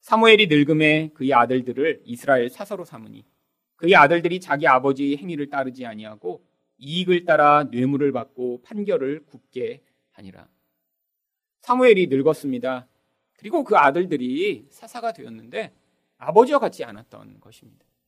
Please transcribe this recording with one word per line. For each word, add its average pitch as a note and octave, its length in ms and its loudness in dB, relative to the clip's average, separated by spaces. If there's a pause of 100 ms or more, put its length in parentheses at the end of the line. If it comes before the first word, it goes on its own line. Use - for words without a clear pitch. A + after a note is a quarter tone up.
"사무엘이 A3 460 4
늙음에 D3+ 640 2
그의 C3+ 200 -2
아들들을 B2+ 680 0
이스라엘 B2 460 -2
사서로 F#3+ 340 -14
삼으니 A2 400 -20 (540)
그의 F3+ 180 0
아들들이 E3+ 460 2
자기 D3 260 -4
아버지의 C#3 480 0
행위를 D3 340 -10
따르지 B2+ 360 -10
아니하고 G#2+ 600 -16 (320)
이익을 F3 460 -4
따라 D3 480 4
뇌물을 C3+ 400 0
받고 B2 520 -8
판결을 D#3+ 640 -6
굽게 B2 560 -12 (300)
하니라." F#2+ 380 -20 (1120)
사무엘이 A#3+ 460 4
늙었습니다. C3 800 -2 (520)
그리고 B3+ 260 -6
그 G#3 140 0
아들들이 D3 920 -2
사사가 A3+ 440 -12
되었는데 A#2+ 600 -14 (440)
아버지와 A#3 420 2
같지 F3+ 240 -6
않았던 G#2+ 560 -20
것입니다. G#2+ 460 -20 (220)